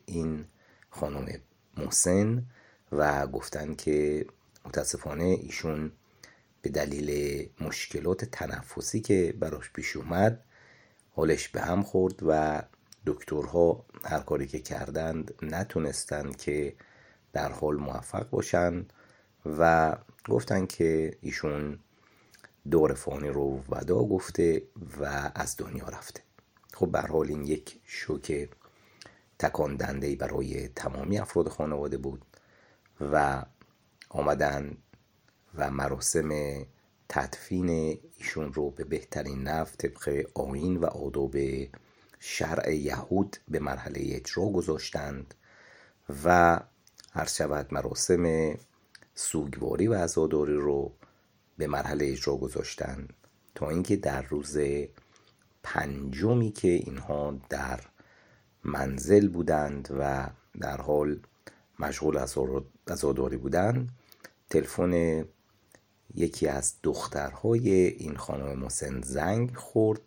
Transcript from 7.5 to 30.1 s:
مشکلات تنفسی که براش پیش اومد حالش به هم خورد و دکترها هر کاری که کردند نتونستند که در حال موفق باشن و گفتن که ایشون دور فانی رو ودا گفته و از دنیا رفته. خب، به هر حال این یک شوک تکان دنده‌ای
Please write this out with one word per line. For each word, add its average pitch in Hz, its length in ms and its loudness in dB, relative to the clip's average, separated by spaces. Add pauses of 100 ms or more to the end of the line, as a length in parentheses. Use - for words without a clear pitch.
مشکلات - 640 -4
تنفسی - 760 -6
که 92 400 4
براش 76 320 -4
پیش - 240 -8
اومد 87 480 2 (720)
حالش 78 340 2
به - 120 -4
هم 92 220 2
خورد 92 320 2 (120)
و 78 340 4 (440)
دکترها 78 800 2 (180)
هر 78 160 0
کاری 69 280 -2
که 73 120 -6
کردند 76 800 -4
نتونستند 76 960 -4
که 73 380 -2 (580)
در 73 180 -2
حال 76 240 -2
موفق 69 540 -6
باشن 87 560 2 (600)
و 80 500 6 (340)
گفتن 98 360 2
که 80 560 2
ایشون 73 580 -4 (920)
دور 78 220 6
فانی 71 360 -6
رو 69 400 -2
ودا 90 340 2
گفته 87 600 2 (360)
و 71 360 -4
از - 220 -6
دنیا - 300 -8
رفته. - 340 -12 (520)
خب، 87 180 0
به 73 80 2
هر - 80 0
حال 78 200 2
این 73 180 -4
یک - 380 -4
شوک 71 680 -6 (880)
تکان 76 360 0
دنده‌ای 67 400 -2